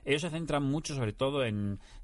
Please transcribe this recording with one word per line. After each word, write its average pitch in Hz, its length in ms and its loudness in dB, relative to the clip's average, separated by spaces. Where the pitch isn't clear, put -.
ellos 147 160 2
se 175 80 -2
centran 151 340 0
mucho, 143 320 0
sobre 117 180 0
todo, 139 320 2
en, 101 340 0